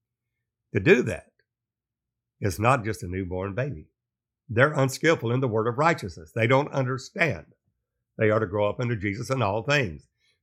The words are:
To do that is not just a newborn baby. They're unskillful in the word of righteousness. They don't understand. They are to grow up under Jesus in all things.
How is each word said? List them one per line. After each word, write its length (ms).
To 60
do 240
that 280
is 180
not 240
just 200
a 40
newborn 460
baby. 360
They're 240
unskillful 580
in 80
the 80
word 200
of 100
righteousness. 540
They 160
don't 260
understand. 800
They 140
are 80
to 80
grow 200
up 120
under 160
Jesus 340
in 140
all 180
things. 460